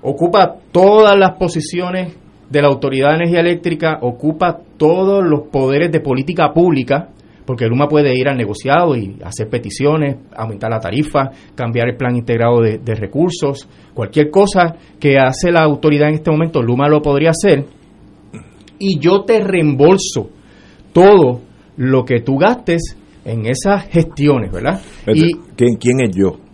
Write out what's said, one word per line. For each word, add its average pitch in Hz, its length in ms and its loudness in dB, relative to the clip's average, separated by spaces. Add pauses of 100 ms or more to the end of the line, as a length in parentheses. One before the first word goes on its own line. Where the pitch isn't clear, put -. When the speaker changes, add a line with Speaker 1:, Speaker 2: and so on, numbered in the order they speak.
Speaker 1:
ocupa 175 540 0 (160)
todas 202 460 6
las 185 200 4
posiciones 180 800 -6 (340)
de 143 120 2
la 143 80 2
Autoridad 139 400 -2
de 156 80 2
Energía 170 240 0
Eléctrica, 165 600 -2
ocupa 156 560 -4 (200)
todos 190 460 2
los 147 280 0
poderes 143 400 0
de 156 80 0
política 143 540 -2
pública", 165 560 0 (360)
porque 120 220 -4
Luma 131 200 0
puede 147 300 2
ir 127 100 0
al 139 80 -2
negociado 131 640 0
y 101 260 -8
hacer 107 240 -10
peticiones, 139 680 -2 (180)
aumentar 110 340 -8
la 113 120 -4
tarifa, 135 480 -2 (260)
cambiar 120 340 -4
el 120 60 -8
plan 123 220 -4
integrado 117 440 0
de, 110 180 0
de 117 160 -6
recursos, 139 760 -4 (240)
cualquier 147 360 -2
cosa 185 460 2 (240)
que 139 180 2
hace 135 340 0
la 170 120 4
autoridad 147 460 2
en 156 60 -2
este 156 160 -4
momento, 156 300 -2
Luma 123 280 0
lo 151 120 2
podría 147 280 0
hacer, 160 340 2 (1160)
y 190 200 -2
yo 185 240 2
te 220 180 2
reembolso 156 880 2 (640)
todo 165 480 4 (360)
lo 131 280 0
que 120 160 0
tú 135 160 -2
gastes 175 600 -2 (280)
en 110 200 -6
esas 196 420 -2
gestiones, 143 640 0
¿verdad? 123 280 -4 (200)
Speaker 2:
Espérate, 113 280 0
Speaker 1:
Y 170 40 0 (240)
Speaker 2:
¿quién, 120 200 2
quién 123 260 0
es 101 140 -2
yo? 95 220 0 (160)